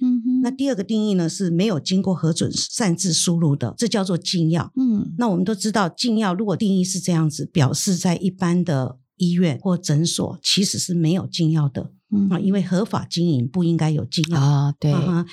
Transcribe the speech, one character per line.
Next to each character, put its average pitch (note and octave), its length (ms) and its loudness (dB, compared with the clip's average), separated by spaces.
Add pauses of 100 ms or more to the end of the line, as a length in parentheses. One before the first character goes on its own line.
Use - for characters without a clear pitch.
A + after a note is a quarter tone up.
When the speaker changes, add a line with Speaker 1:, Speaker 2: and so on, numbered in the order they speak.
Speaker 1:
嗯 B3 220 2
哼。 B3+ 200 2
Speaker 2:
那 B3+ 80 0
第 C4+ 180 -2
二 B3+ 60 0
个 G3+ 80 -4
定 G#3+ 260 0
义 G3+ 60 2
呢， E3+ 140 2
是 F#3 220 -2
没 E3 140 2
有 G3 140 0
经 F#3 240 0
过 F#3+ 100 0
核 D#3+ 200 0
准 D#3+ 200 -2
擅 - 440 -2
自 E3+ 160 -2
输 E3+ 260 0
入 D#3 160 4
的， A#2+ 240 -4
这 A#3 80 0
叫 G3 160 0
做 F#3 160 -2
禁 E3 320 0
药。 - 240 -2
Speaker 1:
嗯。 A#3 440 0
Speaker 2:
那 A#3+ 100 0
我 F3+ 80 2
们 F#3 80 2
都 A3 100 0
知 A3 160 -4
道， G3 180 2
禁 A3 300 -2
药 G3 160 0
如 G#3 100 -2
果 F#3 120 0
定 G3 200 2
义 F#3 60 2
是 F#3 160 -2
这 F3+ 140 -2
样 D#3+ 180 2
子， D3 160 -8
表 C#3 260 2
示 F3+ 240 0
在 F3 200 0
一 F#3+ 120 -2
般 F3+ 360 0
的 C3+ 340 -4 (180)
医 F3 160 0
院 F3 300 2
或 F3+ 160 0
诊 D#3 260 0
所 - 380 -4
其 - 220 0
实 F#3+ 140 -4
是 F3+ 160 -4
没 E3 180 2
有 F#3+ 140 0
禁 D#3+ 260 0
药 D3 160 2
的。 - 240 -8 (180)
Speaker 1:
嗯。 G#2 180 2
Speaker 2:
啊， F3 120 0
因 F#3+ 120 0
为 G3 80 2
合 F#3 240 0
法 - 240 -4
经 E3+ 220 0
营 B2 160 2
不 F3 160 -2
应 E3+ 140 2
该 D#3 120 0
有 D#3 160 0
禁 D3+ 260 -2
药。 D#3+ 100 0
Speaker 1:
啊， C#3+ 400 2
对。 D3 120 2
Speaker 2:
嗯 C#3+ 140 2
哼。 F3 260 0